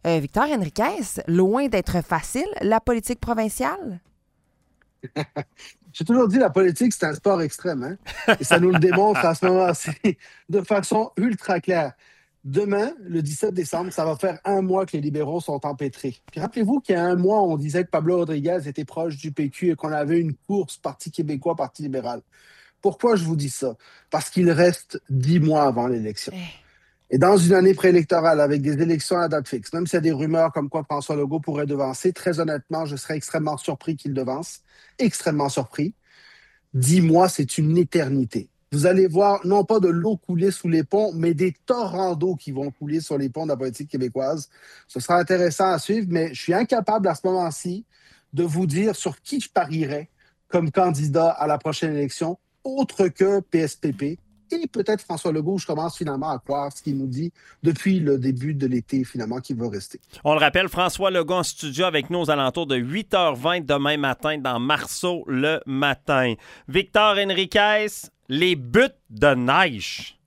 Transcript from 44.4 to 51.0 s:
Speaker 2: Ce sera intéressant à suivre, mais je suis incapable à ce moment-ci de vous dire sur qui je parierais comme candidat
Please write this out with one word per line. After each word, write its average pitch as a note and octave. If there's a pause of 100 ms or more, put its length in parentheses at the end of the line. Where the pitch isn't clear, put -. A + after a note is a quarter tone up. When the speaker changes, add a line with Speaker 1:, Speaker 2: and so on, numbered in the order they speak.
Speaker 2:
Ce -
sera F3
intéressant F3
à E3
suivre, G#3
mais E3
je B2
suis F3
incapable G#3+
à D#3+
ce -
moment-ci F3+ (480)
de D3
vous E3+
dire F#3
sur -
qui C#4+
je -
parierais D3+ (380)
comme E3+
candidat E3